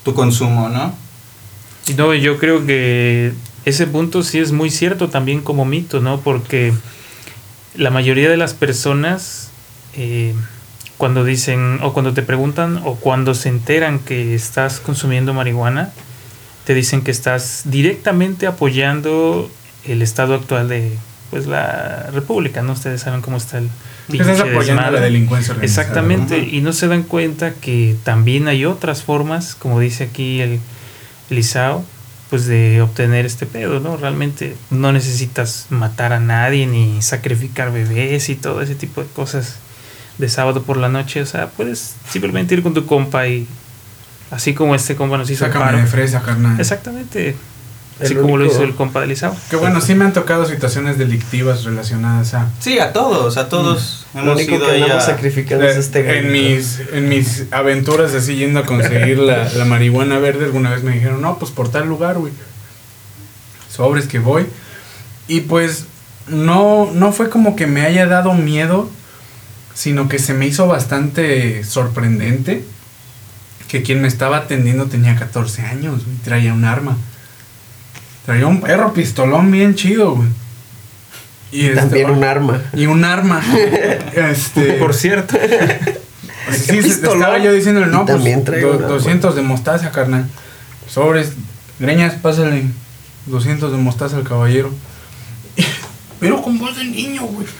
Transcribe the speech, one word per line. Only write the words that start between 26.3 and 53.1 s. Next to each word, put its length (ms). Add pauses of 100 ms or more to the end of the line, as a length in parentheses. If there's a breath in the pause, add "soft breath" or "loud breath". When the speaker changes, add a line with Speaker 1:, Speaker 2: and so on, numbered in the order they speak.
Speaker 1:
Ujú. 160
Speaker 2:
y 60
no 100
se 160
dan 160
cuenta 500
que 520
también 420
hay 160
otras 400
formas, 520
como 260
dice 240
aquí 340
el, 220 (680 loud breath)
el 80
Isao, 460 (460)
pues, 160
de 360
obtener 440
este 200
pedo, 360
¿no? 160
Realmente 580 (140)
no 240
necesitas 760
matar 440
a 80
nadie, 440
ni 360
sacrificar 720
bebés 560
y 60
todo 260
ese 140
tipo 260
de 60
cosas 480 (640 loud breath)
de 120
sábado 320
por 160
la 120
noche. 320
O 40
sea, 220
puedes 480 (140)
simplemente 440
ir 100
con 120
tu 100
compa 420
y 200 (840)
así 240
como 220
este 200
compa 220
nos 140
hizo 140
el 60
Speaker 3:
Sácame 200
Speaker 2:
paro. 80
Speaker 3:
de 80
fresa, 340
carnal. 380
Speaker 2:
Exactamente. 760 (640)
Speaker 4:
El 60
Speaker 2:
Así 100
como 220
lo 80
Speaker 4:
único 100
Speaker 2:
hizo 80
el 120
compa 260
de 120
Isao. 220 (160)
Speaker 3:
Que 40
bueno, 260
sí 140
me 100
han 80
tocado 320
situaciones 540
delictivas 640
relacionadas 720
a 140 (100)
Speaker 1:
Sí, 200
a 140
todos, 440